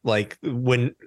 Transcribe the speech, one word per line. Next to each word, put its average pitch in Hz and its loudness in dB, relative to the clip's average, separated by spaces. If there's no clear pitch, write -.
like, 104 -2
when 123 0